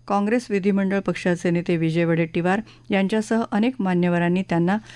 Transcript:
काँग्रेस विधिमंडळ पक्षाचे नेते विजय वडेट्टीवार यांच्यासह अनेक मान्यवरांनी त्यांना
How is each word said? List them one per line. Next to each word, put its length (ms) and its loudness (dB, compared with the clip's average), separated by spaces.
काँग्रेस 420 0
विधिमंडळ 500 0
पक्षाचे 500 -2
नेते 280 0
विजय 280 0
वडेट्टीवार 560 0
यांच्यासह 520 0
अनेक 280 0
मान्यवरांनी 600 2
त्यांना 360 0